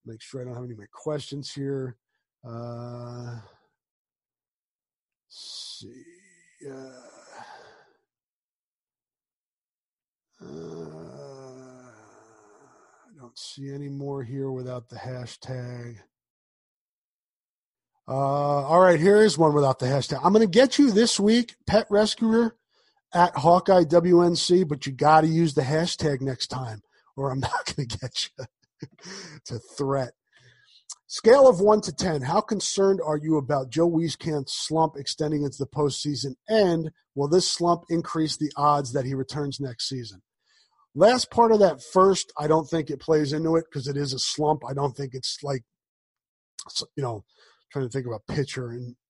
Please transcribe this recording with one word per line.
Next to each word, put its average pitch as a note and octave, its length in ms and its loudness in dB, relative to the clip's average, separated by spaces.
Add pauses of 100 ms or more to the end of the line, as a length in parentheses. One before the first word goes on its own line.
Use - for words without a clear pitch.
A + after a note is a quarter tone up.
Make A2+ 180 -18
sure - 180 -14
I B2 40 -12
don't B2+ 100 -14
have B2 100 -12
any B2 100 -14
more G2+ 180 -20
questions C#3+ 600 -8
here. C#3 440 -8 (500)
Uh, A#2+ 920 -14 (1900)
see. - 760 -20 (680)
Uh, C3 220 -18 (3500)
uh, - 40 -20 (2500)
I G#3 120 -20
don't B2 200 -20
see C#3 340 -16
any C#3+ 160 -12
more C#3 340 -10
here C3+ 280 -8
without B2+ 400 -10
the B2 60 -20
hashtag. B2 1000 -14 (2000)
Uh, - 60 -10
all C#3+ 680 2
right, F3 200 8
here G3+ 220 6
is F3+ 160 4
one D#3 160 6
without C#3 240 4
the B2+ 80 -4
hashtag. C3+ 360 -2
I'm G3 120 4
gonna A3 120 6
get A#3+ 320 4
you C#4+ 120 6
this A3+ 280 2
week, A3+ 360 2 (120)
pet G#3 220 2
rescuer A3+ 680 2 (580)
at F3 200 4
Hawkeye F3 500 6
W E3+ 380 6
N F3 140 2
C, F3+ 280 2
but C#3+ 200 -6
you C#3 80 -8
gotta D#3 340 4
use D#3+ 280 0
the D3 80 0
hashtag D3+ 580 -2
next C3+ 280 -6
time, A#2 340 -10 (340)
or C3+ 140 -4
I'm C3+ 100 -6
<laughs> - 0 -
not - 240 -4
gonna C#3 220 -8
get - 420 -8 (100)
you. C3 60 -14 (920)
It's - 140 -20
a A#2+ 80 -10
threat. C3+ 540 -6 (960)
Scale C4 420 6
of F3+ 120 4
one G#3 220 6
to D3+ 120 -10
ten, D#3+ 280 -2
how E3+ 200 0
concerned G3 600 0
are D3+ 140 -2
you D#3 220 0
about C3+ 320 -4
Joe D#3+ 160 2
Wieskamp's D#3+ 640 -2
slump D#3 440 -2
extending D3+ 460 -4
into C#3 160 -6
the C3+ 80 -4
postseason, C#3+ 680 -4 (120)
and F3 440 0 (240)
will C#3+ 140 -2
this F3+ 220 2
slump E3+ 380 -2
increase D#3+ 480 -4
the D3 200 -6
odds C#3+ 360 0
that C3 140 -4
he C3+ 80 -6
returns C#3 460 -6
next B2+ 280 -10
season? A2+ 320 -12 (760)
Last A#3 360 4
part A#3 220 4
of G#3 80 4
that D#3+ 220 4
first, F#3 560 2
I D3+ 100 -4
don't D#3 200 2
think D#3 220 -4
it C#3 100 -8
plays D3+ 320 0
into D#3+ 240 0
it D#3+ 160 0
'cause C#3 160 -8
it C#3+ 80 -6
is C#3+ 160 -4
a C3 60 -8
slump. D3+ 500 -2
I C#3 60 -8
don't C#3 200 -4
think C3+ 200 -12
it's - 280 -10
like, C#3 220 -8 (1000)
s-, - 180 -10 (120)
you D3 60 -6
know, A2+ 220 -8 (460)
trying C3+ 160 -6
to A2+ 40 -10
think B2+ 160 -8
of A#2+ 60 -8
a G#2+ 200 -12
pitcher C3 400 -6
in A#2+ 240 -14 (140)